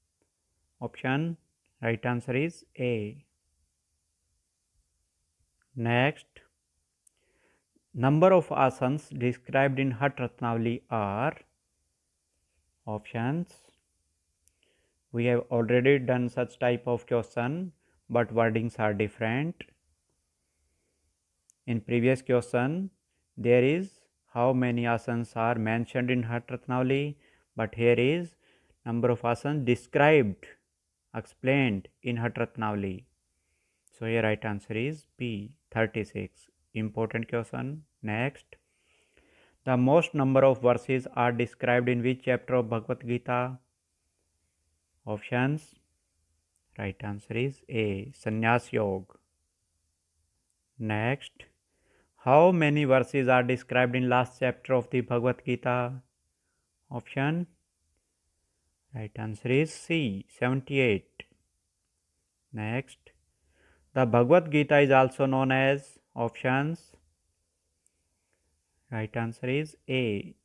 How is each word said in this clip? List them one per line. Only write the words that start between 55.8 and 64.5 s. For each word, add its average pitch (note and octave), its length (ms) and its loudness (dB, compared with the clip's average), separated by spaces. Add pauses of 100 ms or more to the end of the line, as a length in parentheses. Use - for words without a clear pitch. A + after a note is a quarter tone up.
Option. C#3+ 560 -4 (1500)
Right G#2+ 220 -12
answer A2 340 -8
is C#3+ 240 2
C, B2+ 520 -4 (140)
seventy-eight. B2+ 840 0 (1300)
Next, A2+ 440 -8 (960)
the C3 120 2
Bhagavad B2+ 460 4